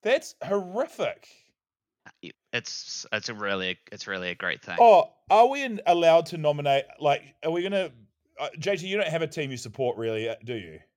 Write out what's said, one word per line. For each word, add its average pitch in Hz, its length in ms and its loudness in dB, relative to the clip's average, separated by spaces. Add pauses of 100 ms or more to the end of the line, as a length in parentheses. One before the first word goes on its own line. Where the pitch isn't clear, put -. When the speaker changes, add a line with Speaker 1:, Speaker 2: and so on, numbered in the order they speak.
Speaker 1:
That's 247 300 0 (100)
horrific. 196 840 -4 (800)
Speaker 2:
Uh, - 20 -20 (140)
it, - 120 -16 (160)
it's, - 600 -8
it's 110 160 -6
a 117 60 -8
really, 98 420 -4 (140)
it's - 160 -16
really 92 240 -6
a 87 40 -8
great 87 280 -6
thing. 87 160 -8
Speaker 1:
Oh, 226 340 8 (160)
are 220 180 8
we 277 160 -2
in, 226 220 -6
allowed 170 420 6
to 175 100 -10
nominate, 147 480 0 (140)
like, 143 440 0
are 160 80 0
we 175 100 -2
gonna, 190 300 -2 (480)
uh, 143 180 -4
J 185 200 -2
T, 170 100 -8
you 196 100 -2
don't 196 100 0
have 165 140 -2
a 160 60 -2
team 147 240 -6
you 123 60 -8
support 123 400 -4
really, 113 300 -4
uh, 113 160 -6
do 120 120 -8
you? 82 240 -12 (180)